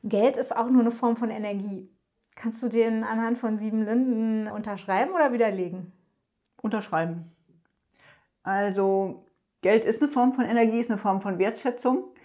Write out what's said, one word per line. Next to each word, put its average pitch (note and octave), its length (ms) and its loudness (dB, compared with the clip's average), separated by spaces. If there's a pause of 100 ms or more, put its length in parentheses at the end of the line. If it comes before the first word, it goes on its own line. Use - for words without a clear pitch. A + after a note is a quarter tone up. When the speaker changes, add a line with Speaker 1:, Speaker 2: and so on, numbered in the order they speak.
Speaker 1:
Geld A#3 320 2
ist - 180 -4
auch A#3 160 -2
nur B3+ 120 6
eine A#3 100 2
Form A#3 240 0
von A#3 140 -4
Energie. G3+ 600 -8 (460)
Kannst A3+ 260 -8
du B3 60 -2
den A3+ 380 0
anhand A3+ 320 -2
von A3 180 -2
Siebenlinden A3 920 0
unterschreiben G#3 640 -4
oder D4+ 180 4
widerlegen? F#3 600 -2 (680)
Speaker 2:
Unterschreiben. E3+ 720 -4 (1120)
Also G3 840 0 (360)
Geld A3 240 4
ist A3+ 160 0
eine C#4+ 100 2
Form B3 220 4
von B3+ 100 0
Energie, A3+ 360 2
ist A#3 120 -2
eine G#3 60 0
Form F#3+ 240 0
von F#3+ 180 -4
Wertschätzung, A#3+ 640 0 (220)